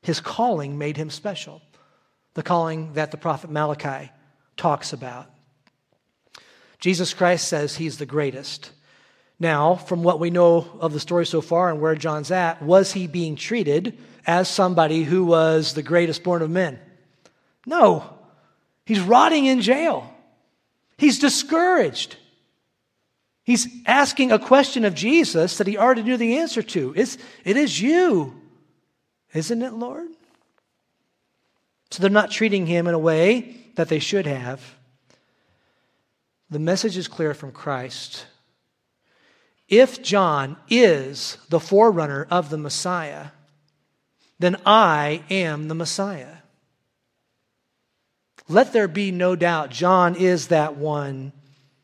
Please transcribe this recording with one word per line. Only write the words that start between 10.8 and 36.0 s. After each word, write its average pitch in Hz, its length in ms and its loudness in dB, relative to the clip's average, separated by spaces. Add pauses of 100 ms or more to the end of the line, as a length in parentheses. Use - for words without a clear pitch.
of 160 140 -4
the 147 60 -4
story 175 260 -2
so 160 160 -2
far 175 260 0
and 156 100 -4
where 160 160 0
John's 151 360 -6
at, 170 320 -2
was 185 300 4
he 185 140 -6
being 160 300 -4
treated 190 640 -2 (280)
as 175 220 2
somebody 165 560 2
who 180 220 0
was 160 480 4
the 156 80 -6
greatest 170 400 0
born 175 180 -2
of 156 80 -2
men? 165 320 -2 (840)
No. 233 480 2 (720)
He's 208 140 0
rotting 277 440 4
in 262 160 2
jail. 226 500 -2 (840)
He's 277 220 4
discouraged. 285 1000 0 (1300)
He's - 240 0 (160)
asking 262 480 2
a 214 60 4
question 262 480 4
of 190 80 0
Jesus 185 640 0
that 196 80 -2
he 208 100 -4
already 233 260 2
knew 247 140 0
the 233 220 0
answer 320 240 -4
to. 139 340 -6
"It's, 240 220 -2 (260)
it 202 140 0
is 233 200 0
you, 226 600 0 (960)
isn't 165 260 -4
it, 247 140 -8
Lord?" 262 340 -12 (1800)
So - 100 -8
they're 190 80 4
not 202 220 4
treating 202 340 0
him 170 220 0
in 170 80 0
a 165 40 0
way 165 760 0
that 165 160 -2
they 156 80 0
should 185 280 -4
have. 131 360 -8 (1900)